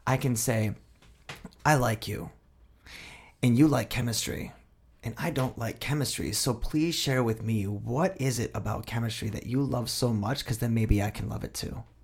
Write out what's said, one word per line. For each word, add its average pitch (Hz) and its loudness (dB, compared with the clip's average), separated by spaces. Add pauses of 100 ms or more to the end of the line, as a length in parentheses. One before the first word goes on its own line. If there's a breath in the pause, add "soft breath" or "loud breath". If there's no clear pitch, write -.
I 131 4
can 131 2
say, 110 0 (880)
"I 151 6
like 120 2
you, - -6 (1120 loud breath)
and 120 6
you 151 10
like 123 2
chemistry, 113 -2 (500)
and 117 -6
I 165 -2
don't 131 -2
like 117 -6
chemistry. - -2
So 113 0
please 156 0
share 131 2
with 110 -2
me, 110 0
what 117 -2
is 127 0
it 110 -2
about 104 -4
chemistry 113 -4
that - -8
you 123 0
love 120 0
so 123 2
much? 110 0
'Cause 117 -2
then 117 0
maybe 107 6
I 104 0
can - -6
love - -6
it - -8
too." - -8 (220)